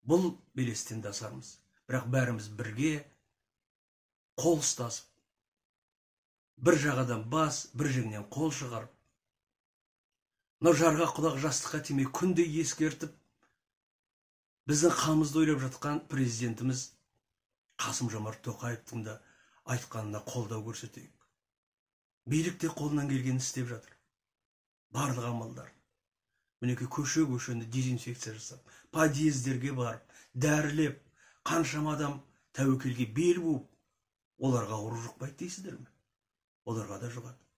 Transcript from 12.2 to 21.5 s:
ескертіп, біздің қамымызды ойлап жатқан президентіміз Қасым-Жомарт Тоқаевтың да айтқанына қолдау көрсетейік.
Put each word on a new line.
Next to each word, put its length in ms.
ескертіп, 560
біздің 320
қамымызды 460
ойлап 180
жатқан 480
президентіміз 760
Қасым-Жомарт 640
Тоқаевтың 640
да 140
айтқанына 640
қолдау 400
көрсетейік. 500